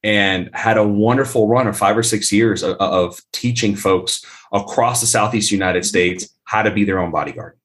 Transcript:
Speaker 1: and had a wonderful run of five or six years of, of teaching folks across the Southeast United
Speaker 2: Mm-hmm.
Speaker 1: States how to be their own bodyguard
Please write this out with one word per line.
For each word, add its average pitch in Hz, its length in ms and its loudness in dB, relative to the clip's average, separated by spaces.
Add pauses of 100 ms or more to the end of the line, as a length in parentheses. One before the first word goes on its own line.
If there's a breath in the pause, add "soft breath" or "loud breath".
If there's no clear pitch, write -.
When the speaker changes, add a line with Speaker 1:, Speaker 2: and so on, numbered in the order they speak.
Speaker 1:
and 98 500 0
had 110 240 0
a 107 100 4
wonderful 113 600 2
run 120 200 2
of 98 100 -4
five 104 200 2
or 117 60 0
six 110 280 -2
years 107 320 2
of, 95 140 -2
of 90 420 0 (140)
teaching 117 420 -2
folks 92 500 -2 (260 loud breath)
across 117 500 0
the 117 60 -2
Southeast 107 440 0
United 92 280 0
Speaker 2:
Mm-hmm. 87 80 -4
Speaker 1:
States 90 400 0 (180)
how 107 180 -2
to 107 80 0
be 104 120 0
their 95 160 0
own 87 120 -4
bodyguard 78 540 -8